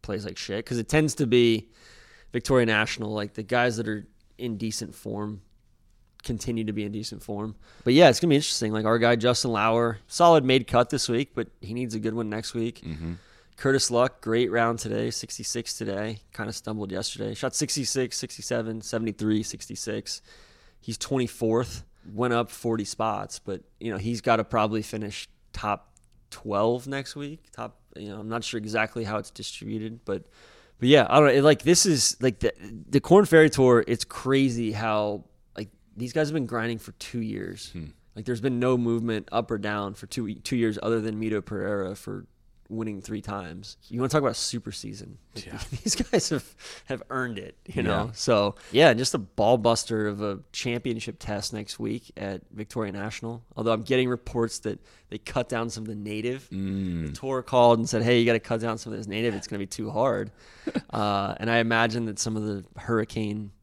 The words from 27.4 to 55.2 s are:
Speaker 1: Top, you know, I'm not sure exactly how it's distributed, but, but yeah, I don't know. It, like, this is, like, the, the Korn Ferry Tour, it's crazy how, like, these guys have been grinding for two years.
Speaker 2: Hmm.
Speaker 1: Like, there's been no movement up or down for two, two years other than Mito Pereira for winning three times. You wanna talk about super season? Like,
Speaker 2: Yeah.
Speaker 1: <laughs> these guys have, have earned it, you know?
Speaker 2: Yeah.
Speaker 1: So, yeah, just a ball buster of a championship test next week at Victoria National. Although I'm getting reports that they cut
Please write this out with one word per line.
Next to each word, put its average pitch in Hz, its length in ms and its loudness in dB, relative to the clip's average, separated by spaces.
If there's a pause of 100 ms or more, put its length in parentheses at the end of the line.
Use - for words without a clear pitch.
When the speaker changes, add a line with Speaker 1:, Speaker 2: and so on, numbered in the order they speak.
Speaker 1:
Top, 113 260 -14 (180)
you 104 120 -12
know, 104 100 -12
I'm 107 100 -10
not 113 160 -4
sure 120 140 -6
exactly 107 460 -2
how 104 140 -4
it's - 120 -8
distributed, 110 760 -10
but, 98 200 -6 (560)
but 120 80 2
yeah, 143 200 10
I 131 120 6
don't 151 80 10
know. 127 60 6
It, 139 80 6
like, 147 200 6
this 175 240 6
is, 151 340 2
like, 127 200 0
the, 110 120 0 (360)
the 135 120 4
Korn 196 240 8
Ferry 156 260 8
Tour, 123 360 8
it's 117 180 0
crazy 127 680 0
how, 104 520 -2 (320)
like, 101 120 -10 (280)
these 120 160 -8
guys 156 140 2
have 147 80 -6
been 139 120 0
grinding 117 320 -2
for - 140 -16
two - 280 -8
years. 98 520 -8
Speaker 2:
Hmm. 85 120 -10 (320)
Speaker 1:
Like, 107 80 -12
there's 123 160 -4
been 123 180 0
no 127 180 4
movement 117 540 0
up 117 220 -2
or 107 60 -2
down 101 360 -4
for - 120 -16
two, 110 280 -6
two - 220 -4
years 113 260 2
other 113 180 0
than 110 200 -6
Mito 107 240 -2
Pereira 98 500 -4
for 101 320 -12 (440)
winning 110 320 -8
three 107 180 -8
times. 98 560 -10 (120)
You 117 120 -6
wanna 131 80 0
talk 151 140 2
about 120 140 0
super - 360 -6
season? 104 460 -14 (160)
Like, 107 120 -14
Speaker 2:
Yeah. - 180 -12
Speaker 1:
<laughs> - 200 -10
these 220 100 0
guys - 360 0
have, - 240 -4 (320)
have 127 240 -6
earned 123 280 -4
it, 92 180 -14 (100)
you 123 160 -4
know? 110 240 0
Speaker 2:
Yeah. 113 80 -8
Speaker 1:
So, 104 400 2 (180)
yeah, 135 220 8
just 123 200 -2
a - 40 -2
ball 110 400 2
buster 110 500 0
of 101 140 -6
a 101 160 -4 (120)
championship 117 680 -6
test 104 340 -6
next 104 260 -10
week 110 380 -6
at 98 240 -8 (120)
Victoria 107 380 -6
National. 107 540 -8 (100)
Although 113 180 0
I'm 110 100 -2
getting 127 260 2
reports 117 520 -4
that 104 200 -8 (300)
they 107 80 -10
cut - 320 -4